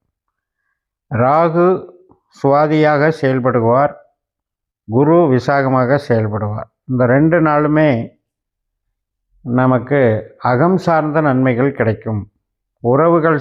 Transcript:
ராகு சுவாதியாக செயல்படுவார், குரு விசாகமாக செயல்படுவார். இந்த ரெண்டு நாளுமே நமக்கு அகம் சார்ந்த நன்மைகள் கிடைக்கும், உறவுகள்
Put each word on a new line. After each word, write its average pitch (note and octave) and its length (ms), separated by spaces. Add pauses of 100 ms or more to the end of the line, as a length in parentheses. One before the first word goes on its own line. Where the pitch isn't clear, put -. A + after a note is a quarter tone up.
(1120)
ராகு D#3 540 (720)
சுவாதியாக D3+ 720 (120)
செயல்படுவார், B2+ 720 (920)
குரு C#3+ 300 (160)
விசாகமாக C3 640 (100)
செயல்படுவார். G#2+ 640 (160)
இந்த B2+ 200
ரெண்டு D#3 360
நாளுமே D3+ 480 (1600)
நமக்கு B2+ 560 (500)
அகம் E3+ 340
சார்ந்த D#3 360
நன்மைகள் C3 500
கிடைக்கும், A2 520 (600)
உறவுகள் D#3 580